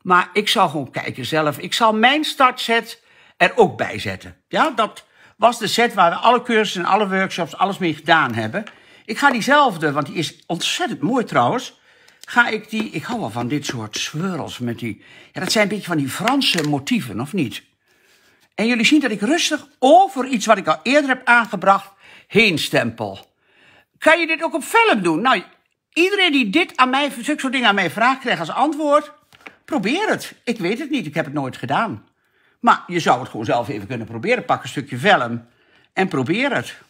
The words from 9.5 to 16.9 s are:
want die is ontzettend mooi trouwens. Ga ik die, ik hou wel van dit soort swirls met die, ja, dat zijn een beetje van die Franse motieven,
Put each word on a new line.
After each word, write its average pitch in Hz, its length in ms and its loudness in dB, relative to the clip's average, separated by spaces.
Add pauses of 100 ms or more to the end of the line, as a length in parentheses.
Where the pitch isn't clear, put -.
want 143 140 -2
die - 100 -14
is - 300 -6
ontzettend 180 560 -4
mooi 226 240 0
trouwens. 160 540 0 (400)
Ga - 280 2
ik 220 220 -6
die, 220 200 -4
ik 160 140 -8
hou 233 160 -8
wel 139 100 -4
van 120 180 -6
dit 139 180 -4
soort 110 320 -8
swirls 156 600 -6
met 113 200 -6
die, 123 240 -8 (300)
ja, - 60 -10
dat 185 120 -4
zijn 214 120 2
een 196 60 0
beetje 196 180 -6
van 170 100 -2
die 139 120 -2
Franse 190 580 0
motieven, 139 520 -2